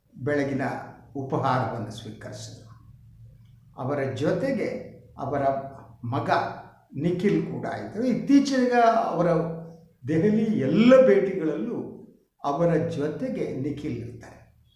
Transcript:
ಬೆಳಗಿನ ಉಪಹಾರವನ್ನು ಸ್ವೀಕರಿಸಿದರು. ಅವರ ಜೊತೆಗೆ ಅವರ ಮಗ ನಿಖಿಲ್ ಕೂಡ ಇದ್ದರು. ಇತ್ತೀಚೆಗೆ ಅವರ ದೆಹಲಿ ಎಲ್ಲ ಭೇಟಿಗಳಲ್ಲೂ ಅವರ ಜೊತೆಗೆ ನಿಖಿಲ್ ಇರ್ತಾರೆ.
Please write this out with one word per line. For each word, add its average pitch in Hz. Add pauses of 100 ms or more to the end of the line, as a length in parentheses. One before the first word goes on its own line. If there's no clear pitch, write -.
(160)
ಬೆಳಗಿನ 131 (540)
ಉಪಹಾರವನ್ನು 131
ಸ್ವೀಕರಿಸಿದರು. - (800)
ಅವರ 139
ಜೊತೆಗೆ 175 (180)
ಅವರ 139 (600)
ಮಗ 120 (640)
ನಿಖಿಲ್ 165
ಕೂಡ 123
ಇದ್ದರು. -
ಇತ್ತೀಚೆಗೆ 254
ಅವರ 175 (800)
ದೆಹಲಿ 208
ಎಲ್ಲ 220
ಭೇಟಿಗಳಲ್ಲೂ 190 (560)
ಅವರ 160
ಜೊತೆಗೆ 156
ನಿಖಿಲ್ 135
ಇರ್ತಾರೆ. - (220)